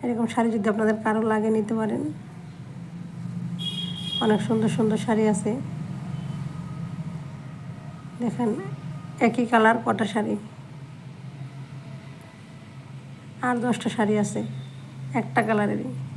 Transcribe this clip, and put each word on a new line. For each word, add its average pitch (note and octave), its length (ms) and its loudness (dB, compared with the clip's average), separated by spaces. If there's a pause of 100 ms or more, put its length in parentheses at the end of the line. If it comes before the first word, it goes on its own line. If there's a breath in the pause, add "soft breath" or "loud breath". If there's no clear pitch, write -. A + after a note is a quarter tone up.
এরকম A#3 320 2
শাড়ি A#3 200 6
যদি G#3 180 2
আপনাদের G#3+ 320 4
কারো A3 160 4 (120)
লাগে A3 180 4
নিতে A3 300 4
পারেন। A3 220 0 (2250)
অনেক G#3+ 220 6
সুন্দর A3 300 4
সুন্দর A3 300 4
শাড়ি A3 260 4
আছে। G#3 200 2 (2750)
দেখেন A#3+ 300 2 (760)
একই A#3 260 4
কালার A3+ 320 8
কটা G#3 280 2
শাড়ি, G#3+ 220 2 (3000)
আর B3 80 4 (100)
দশটা B3 320 2
শাড়ি G#3+ 180 4 (100)
আছে G#3 160 -2 (800)
একটা - 280 2
কালারেরই। G#3 400 4 (280)